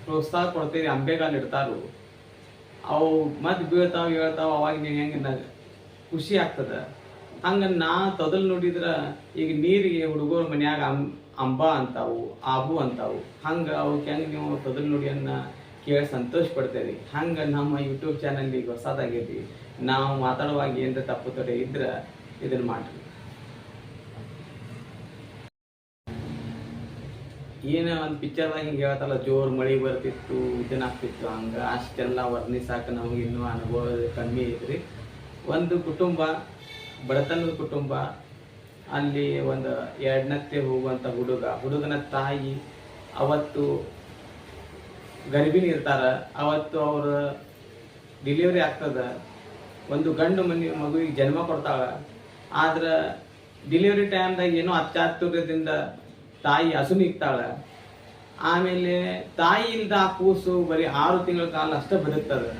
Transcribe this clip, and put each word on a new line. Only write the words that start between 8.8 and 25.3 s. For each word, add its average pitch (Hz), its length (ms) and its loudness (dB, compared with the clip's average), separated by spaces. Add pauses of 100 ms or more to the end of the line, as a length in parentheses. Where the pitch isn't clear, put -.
ಈಗ 156 220 2
ನೀರಿಗೆ 175 440 4
ಹುಡುಗರು 156 420 2
ಮನ್ಯಾಗ 147 320 2
ಅಂ-, 139 320 0 (280)
ಅಂಬಾ 131 340 4
ಅಂತಾವು, 117 720 -2
ಆಬು 131 320 2
ಅಂತಾವು. 123 400 -2 (280)
ಹಂಗ 160 280 0
ಅವಕ್ಕೆ 147 380 0
ಹೆಂಗ್ 156 180 -2
ನೀವು 147 340 -4
ತೊದಲ್ 143 240 -2
ನುಡಿಯನ್ನ 139 420 0 (560)
ಕೇಳಿ 143 200 4
ಸಂತೋಷ 135 500 0
ಪಡ್ತೇರಿ, - 640 -4
ಹಂಗ 160 220 -2
ನಮ್ಮ 143 400 0
YouTube 139 420 -2
ಚಾನಲ್ 135 340 -2
ಈಗ 120 140 -2
ಹೊಸದಾಗೈತಿ. 120 800 -4 (320)
ನಾವು 135 400 2
ಮಾತಾಡುವಾಗ 139 560 2
ಏನ್ರ 131 240 0
ತಪ್ಪು 127 300 -4
ತಡೆ 123 220 -2
ಇದ್ರ 127 320 -2 (560)
ಇದನ್ನ 127 240 0
ಮಾಡ್ರಿ. 101 360 -6 (4000)